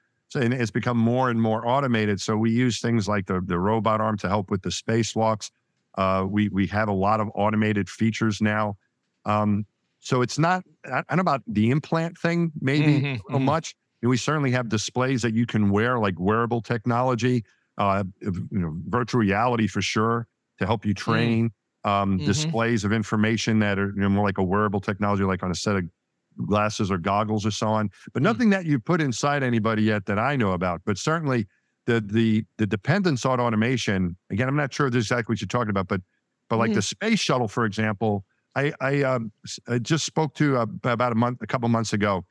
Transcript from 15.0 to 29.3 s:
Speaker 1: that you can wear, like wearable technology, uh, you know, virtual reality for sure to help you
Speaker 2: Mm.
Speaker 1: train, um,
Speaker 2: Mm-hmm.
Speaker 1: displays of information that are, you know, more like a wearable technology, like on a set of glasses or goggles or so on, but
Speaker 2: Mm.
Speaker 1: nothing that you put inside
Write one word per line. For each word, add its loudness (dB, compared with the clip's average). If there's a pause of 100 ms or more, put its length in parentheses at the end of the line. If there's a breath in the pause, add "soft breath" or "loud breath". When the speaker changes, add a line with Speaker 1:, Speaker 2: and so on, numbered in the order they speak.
Speaker 1:
that 0
you 2
can 2
wear, 2
like 0
wearable 0
technology, 0 (320 soft breath)
uh, 0 (160)
you -6
know, -2 (140)
virtual 0
reality 2
for -4
sure 0 (320)
to 0
help -2
you 0
Speaker 2:
Mm. -2
Speaker 1:
train, 0 (340)
um, 0
Speaker 2:
Mm-hmm. -2
Speaker 1:
displays 0
of 0
information 0
that 2
are, -2
you -2
know, 2
more 2
like 0
a 2
wearable 0
technology, -2
like -2
on -2
a -2
set -2
of 0 (640)
glasses 0
or 0
goggles -2
or 0
so -4
on, 0 (240 loud breath)
but -4
Speaker 2:
Mm. 2
Speaker 1:
nothing 2
that 2
you 2
put 0
inside 0